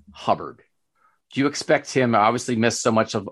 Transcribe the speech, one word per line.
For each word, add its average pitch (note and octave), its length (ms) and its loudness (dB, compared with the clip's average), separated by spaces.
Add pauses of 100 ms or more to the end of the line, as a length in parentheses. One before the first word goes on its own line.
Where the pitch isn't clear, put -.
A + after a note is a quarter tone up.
(140)
Hubbard? D#2 480 -4 (720)
Do B2+ 80 -2
you C#3 60 2
expect - 460 -2
him, B2 220 2
obviously A#2 400 2
missed A2+ 260 0
so A#2+ 100 0
much A2 240 0
of, G2+ 160 -6